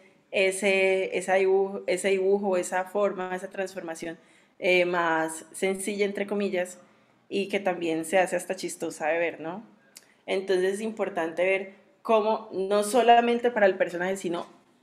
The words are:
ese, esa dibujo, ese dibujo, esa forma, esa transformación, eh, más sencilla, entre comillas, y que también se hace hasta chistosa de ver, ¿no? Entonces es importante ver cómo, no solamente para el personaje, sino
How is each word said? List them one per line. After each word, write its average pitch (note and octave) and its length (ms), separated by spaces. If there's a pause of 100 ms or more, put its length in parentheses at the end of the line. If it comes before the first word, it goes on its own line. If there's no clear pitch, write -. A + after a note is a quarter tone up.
(320)
ese, F#3+ 840
esa F#3 180
dibujo, G3 520
ese F3+ 220
dibujo, G3 480
esa F3+ 280
forma, F#3+ 520
esa F#3+ 140
transformación, F3 680 (400)
eh, F3+ 260
más E3 680
sencilla, G3 520
entre G3+ 220
comillas, F#3+ 520 (500)
y G3 200
que A3+ 120
también E3+ 440
se F#3+ 140
hace F3+ 160
hasta F#3 220
chistosa E3 500
de E3 120
ver, D#3 220
¿no? F3 240 (640)
Entonces F#3+ 480
es G#3 60
importante F3+ 640
ver F#3+ 300 (280)
cómo, A3 500
no G3 300
solamente A#3 680
para G#3+ 160
el F#3 100
personaje, F3 400
sino F3 300 (360)